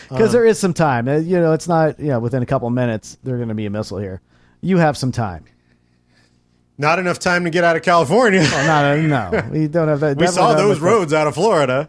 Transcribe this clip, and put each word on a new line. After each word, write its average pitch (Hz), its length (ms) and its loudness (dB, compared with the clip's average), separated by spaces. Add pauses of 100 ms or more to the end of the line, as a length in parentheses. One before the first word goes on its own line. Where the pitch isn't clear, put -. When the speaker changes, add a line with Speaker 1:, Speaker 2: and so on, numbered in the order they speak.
Speaker 1:
'Cause 131 200 -2
Speaker 2:
Um, 190 60 -4
Speaker 1:
there 233 120 4
is 220 140 2
some 185 120 0
time. 131 360 0
Uh, 143 80 0
you 170 240 0
know, 160 120 4
it's 156 140 -2
not, 160 320 0
you 147 120 -4
know, 120 100 0
within 123 240 -2
a - 20 -6
couple 123 240 -2
minutes, 120 540 -4
they're 127 140 -6
gonna 113 180 -6
be 107 100 -6
a 101 40 -6
missile 104 280 -6
here. 95 220 -10 (400)
You 185 180 0
have 151 180 2
some 131 140 -4
time. 98 320 -6 (1400)
Speaker 2:
Not 156 200 0
enough 180 200 -2
time 180 260 0
to 170 60 -4
get 170 140 0
out 170 120 2
of 160 60 -6
California. 180 580 4
Speaker 1:
Well, 139 260 0
not, 151 180 2
uh, 143 560 0
no. 113 80 -6
Speaker 2:
<laughs> - 20 -12
Speaker 1:
We 151 160 -2
don't 156 220 0
have 147 120 0
that. 143 180 0
Speaker 2:
We 170 80 2
Speaker 1:
Definitely 180 80 0
Speaker 2:
saw 185 140 2
Speaker 1:
don't - 0 -
have 226 100 2
Speaker 2:
those 196 180 2
Speaker 1:
enough 156 140 -2
time. 226 80 4
Speaker 2:
roads 160 160 -2
out 151 120 0
of 139 80 -4
Florida. 151 540 0